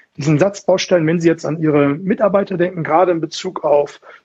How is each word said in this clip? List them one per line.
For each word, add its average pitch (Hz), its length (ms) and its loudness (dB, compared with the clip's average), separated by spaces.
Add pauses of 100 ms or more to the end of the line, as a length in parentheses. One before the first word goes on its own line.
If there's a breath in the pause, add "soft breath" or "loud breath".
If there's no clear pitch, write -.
(160 loud breath)
diesen 147 240 0
Satzbaustein, 185 680 0
wenn 170 140 0
Sie 165 80 2
jetzt 165 180 0
an 156 160 -6
Ihre 147 280 2
Mitarbeiter 190 680 -2
denken, 175 260 -2
gerade 175 280 2
in 165 80 0
Bezug 160 440 -8
auf 147 360 0 (260 loud breath)